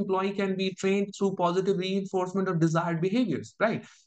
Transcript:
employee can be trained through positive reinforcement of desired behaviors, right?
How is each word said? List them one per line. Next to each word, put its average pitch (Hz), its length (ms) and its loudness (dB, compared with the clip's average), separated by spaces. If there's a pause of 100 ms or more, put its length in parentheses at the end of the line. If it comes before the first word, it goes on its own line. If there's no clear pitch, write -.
employee 190 380 0
can 196 140 0
be 190 140 -2 (160)
trained 196 220 2
through 196 340 -2
positive 180 360 2
reinforcement 190 760 -2
of 165 140 0
desired 165 360 0
behaviors, 190 460 0 (140)
right? 208 160 2 (280)